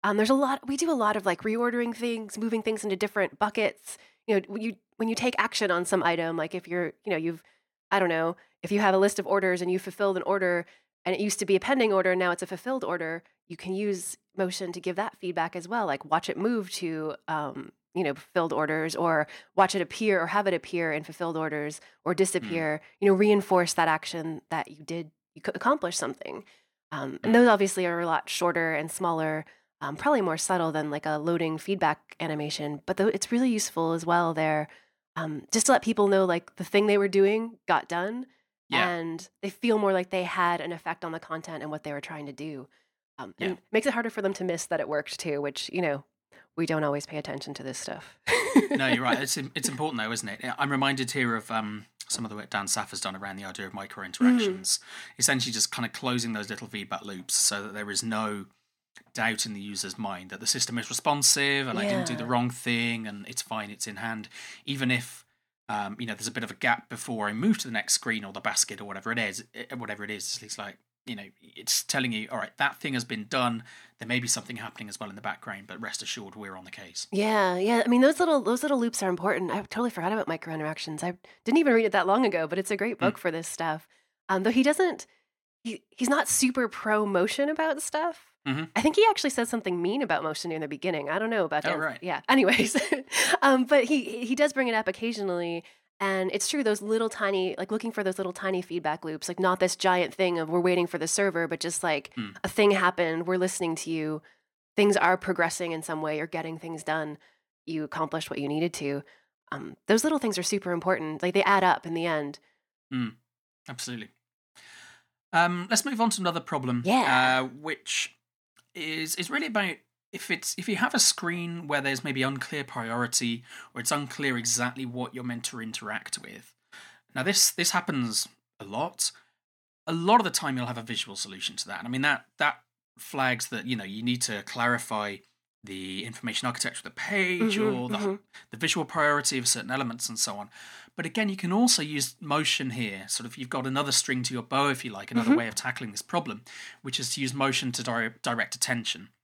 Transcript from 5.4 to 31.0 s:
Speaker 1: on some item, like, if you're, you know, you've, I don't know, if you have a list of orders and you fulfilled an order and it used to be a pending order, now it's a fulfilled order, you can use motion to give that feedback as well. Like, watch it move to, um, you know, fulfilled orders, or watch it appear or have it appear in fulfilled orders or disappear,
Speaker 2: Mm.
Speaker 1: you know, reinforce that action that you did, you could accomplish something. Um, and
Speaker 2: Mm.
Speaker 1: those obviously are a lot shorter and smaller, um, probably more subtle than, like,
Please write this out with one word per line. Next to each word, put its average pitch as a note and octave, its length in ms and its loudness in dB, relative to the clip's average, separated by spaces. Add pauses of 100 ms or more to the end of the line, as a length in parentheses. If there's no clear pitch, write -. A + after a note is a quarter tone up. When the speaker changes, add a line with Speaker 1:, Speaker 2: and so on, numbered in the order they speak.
Speaker 1:
on F3 140 2
some F#3+ 180 2
item, E3 340 2
like, D#3+ 160 -4
if F3+ 140 -8
you're, E3+ 260 -2 (100)
you G#3 80 -6
know, E3+ 60 2
you've, E3 240 -2 (500)
I G3 80 4
don't F#3 100 4
know, E3 260 2 (260)
if E3+ 100 -4
you G3+ 80 4
have G3+ 140 6
a F#3+ 60 6
list G3+ 180 4
of G3+ 80 -4
orders F#3 380 2
and F3+ 80 0
you F#3 80 2
fulfilled F#3+ 380 0
an F3+ 60 -4
order F3+ 440 2 (360)
and F#3 120 0
it - 60 -4
used G#3 180 -2
to G3 60 -2
be F#3+ 100 4
a F#3 40 6
pending B3 340 2
order, F#3 220 4
now F#3 140 2
it's F3 140 -2
a F3 40 -8
fulfilled B3 360 -6
order, E3 400 -4 (240)
you E3+ 100 -12
can F3+ 160 -6
use G3 440 -4 (180)
motion F#3 380 -2
to F3+ 80 -8
give F3+ 160 -4
that G#3+ 200 -4
feedback E3+ 380 -2
as F3 120 -10
well. G#3+ 200 -2
Like, C#3 180 -2
watch D#3+ 240 0
it - 80 -4
move G#3+ 360 0
to, D#3 420 -4 (120)
um, D3 440 -6 (240)
you F3+ 80 0
know, C#3+ 100 0
fulfilled E3 400 0
orders, D#3 420 0
or D#3+ 300 4 (300)
watch F#3 180 6
it F#3+ 80 0
appear G3 400 2
or E3+ 60 -2
have G3+ 180 2
it F#3+ 80 4
appear E3+ 400 -2
in D3+ 100 -2
fulfilled E3 320 -6
orders D3+ 460 -4 (240)
or F3 80 2
disappear, E3 680 0
Speaker 2:
Mm. - 40 -20 (120)
Speaker 1:
you G3+ 80 6
know, G3 80 10
reinforce G3 580 6
that E3 140 4
action D#3+ 540 -2 (100)
that D#3+ 180 -2
you D3+ 160 -18
did, E3 240 -8 (240)
you D#3+ 80 -20
could - 140 -4
accomplish A#3+ 420 0
something. - 460 -6 (480)
Um, C#3 320 -6
and - 80 4
Speaker 2:
Mm. - 20 8
Speaker 1:
those A#3+ 140 10
obviously G3 400 4
are E3+ 120 0
a F3 60 0
lot E3 240 0
shorter E3+ 460 2
and D#3 160 -4
smaller, D#3+ 540 -2 (360)
um, C#3+ 140 -6
probably C#4 260 4
more E3 160 0
subtle E3+ 340 2
than, D3+ 200 -2
like, D3+ 160 -4